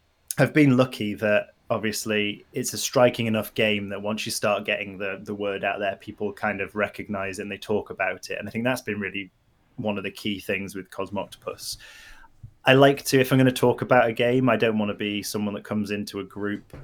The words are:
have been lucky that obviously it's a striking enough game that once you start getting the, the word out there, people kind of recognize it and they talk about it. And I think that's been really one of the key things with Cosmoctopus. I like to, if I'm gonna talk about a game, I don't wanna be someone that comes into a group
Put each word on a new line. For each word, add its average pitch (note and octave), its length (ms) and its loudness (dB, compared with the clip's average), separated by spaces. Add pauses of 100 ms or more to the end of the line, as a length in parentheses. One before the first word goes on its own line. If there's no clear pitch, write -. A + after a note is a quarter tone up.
(380)
have C3 160 4
been C#3+ 220 8
lucky A2 380 0
that G#2 340 2 (220)
obviously G#2 800 -2
it's B2 220 -6
a G#2+ 40 -6
striking B2 480 4
enough A2 280 -2
game G#2 360 0
that G2+ 120 -8
once G#2+ 240 -4
you G#2+ 60 -6
start G#2 320 0
getting G2 340 -4
the, G2 260 -6
the G#2+ 100 -8
word G2+ 300 -4
out G2 160 -2
there, G2 160 -2
people G#2 360 -8
kind G2+ 280 -4
of F#2 160 -8
recognize G2 640 -6
it G2+ 40 -8
and G2+ 100 -8
they G2 60 -10
talk - 320 -4
about F#2+ 400 -6
it. - 80 -6
And G#2 100 -10
I - 40 -12
think A#2 120 -4
that's B2+ 180 -2
been G#2 180 -6
really F#2+ 320 -8 (440)
one G#2+ 220 -4
of F#2+ 60 -8
the G2 80 -6
key G2+ 280 -6
things F#2+ 360 -6
with F#2 140 -12
Cosmoctopus. - 880 -10 (880)
I C3 80 8
like C#3 320 6
to, C3+ 140 4
if B2+ 120 2
I'm C3 60 6
gonna C3 140 6
talk B2 300 2
about A#2+ 260 4
a A2+ 40 -2
game, B2 380 2
I A2 60 4
don't A2 220 2
wanna G#2 160 -2
be G#2 280 -4
someone G#2 320 -4
that - 100 -10
comes G#2 280 -4
into G#2 280 -6
a F#2+ 40 -8
group G2+ 600 -8